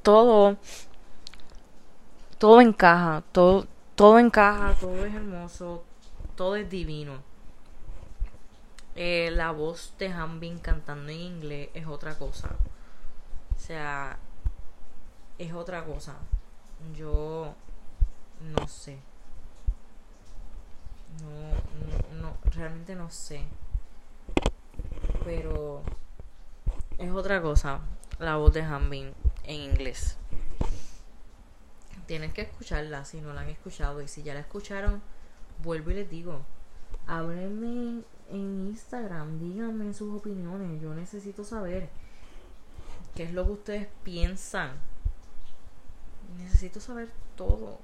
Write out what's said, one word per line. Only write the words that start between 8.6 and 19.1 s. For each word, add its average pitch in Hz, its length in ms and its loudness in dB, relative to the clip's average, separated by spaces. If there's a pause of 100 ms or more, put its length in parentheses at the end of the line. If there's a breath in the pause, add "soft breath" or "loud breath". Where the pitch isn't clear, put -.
Eh, 175 360 0
la 165 200 2
voz 156 480 -6
de 190 100 -2
Hanbin 170 480 -6
cantando 151 540 0
en 160 80 -10
inglés 151 560 -8
es 160 100 -6
otra 156 320 -2
cosa. - 320 -2 (1040 soft breath)
O - 40 0
sea, 143 580 -4 (1200)
es 170 160 -8
otra 170 320 -8
cosa. 143 300 -8 (800)
Yo 156 580 -2 (880)
no 156 260 -4
sé. 139 300 -12 (2250)